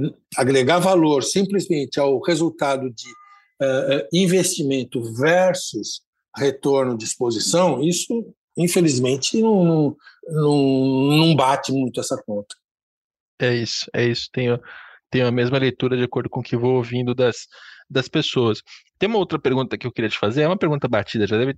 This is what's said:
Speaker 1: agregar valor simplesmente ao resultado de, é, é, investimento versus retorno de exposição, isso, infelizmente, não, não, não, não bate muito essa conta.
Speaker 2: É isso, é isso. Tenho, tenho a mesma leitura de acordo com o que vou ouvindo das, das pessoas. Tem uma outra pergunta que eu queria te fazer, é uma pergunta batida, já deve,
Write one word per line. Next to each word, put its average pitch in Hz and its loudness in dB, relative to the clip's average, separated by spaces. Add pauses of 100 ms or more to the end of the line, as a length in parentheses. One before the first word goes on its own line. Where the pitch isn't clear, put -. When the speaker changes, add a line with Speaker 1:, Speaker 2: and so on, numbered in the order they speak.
(360)
Speaker 1:
agregar 135 4
valor 165 4
simplesmente 180 -2
ao 139 2
resultado 147 -2
de, - -16 (520)
é, 139 0
é, 135 0
investimento 165 0 (120)
versus 160 0 (340)
retorno 135 0
de 110 -8
exposição, 123 0
isso, 180 -4 (220)
infelizmente, 147 0
não, 220 2
não, 160 2 (300)
não, 139 2
não 160 4
bate 139 2
muito 131 -2
essa 123 -6
conta. 104 -8 (840)
Speaker 2:
É 123 2
isso, - -6
é 120 0
isso. 117 -2
Tenho, 120 0 (520)
tenho 127 2
a 120 2
mesma 123 2
leitura 127 0
de 123 0
acordo 123 -4
com - -6
o - -6
que 127 -4
vou 123 2
ouvindo 123 -2
das, 123 0 (440)
das 135 -2
pessoas. 120 0 (360)
Tem 190 0
uma 226 0
outra 175 -2
pergunta 131 -2
que 104 -8
eu 117 -6
queria 110 -4
te - -6
fazer, 117 0
é 151 2
uma 180 0
pergunta 147 -2
batida, 107 0
já 107 0
deve, 131 0